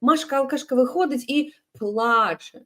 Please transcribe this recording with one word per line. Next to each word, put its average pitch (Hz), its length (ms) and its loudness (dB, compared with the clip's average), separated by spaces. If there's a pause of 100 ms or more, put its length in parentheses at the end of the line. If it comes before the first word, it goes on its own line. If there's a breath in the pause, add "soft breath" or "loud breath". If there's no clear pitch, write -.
Машка-алкашка 277 760 0
виходить 254 540 0
і 294 240 -2 (260)
плаче, 220 880 -2